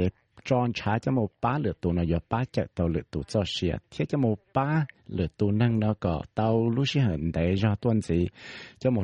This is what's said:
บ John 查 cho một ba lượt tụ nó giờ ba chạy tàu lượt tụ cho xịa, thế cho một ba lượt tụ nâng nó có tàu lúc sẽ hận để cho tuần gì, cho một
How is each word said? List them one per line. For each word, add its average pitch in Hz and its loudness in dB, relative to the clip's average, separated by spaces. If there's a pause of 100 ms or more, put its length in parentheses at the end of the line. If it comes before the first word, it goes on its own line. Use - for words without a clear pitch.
บ - -2 (320)
John 123 2
查 107 0
cho 135 -2
một 117 0 (120)
ba 127 0
lượt 117 -2
tụ 87 0
nó 87 2
giờ 82 2 (120)
ba 117 0
chạy 101 -2
tàu 85 0
lượt 80 -4
tụ 73 -4
cho 104 -2
xịa, - -2 (160)
thế 147 -4
cho 147 -2
một 113 2 (200)
ba 147 0 (200)
lượt 92 -4
tụ 101 2
nâng 113 2
nó 107 2
có 85 -2 (120)
tàu 113 2
lúc 127 0
sẽ 143 0
hận 82 0
để 85 2
cho 104 2
tuần 113 2
gì, 87 0 (520)
cho 127 0
một 107 2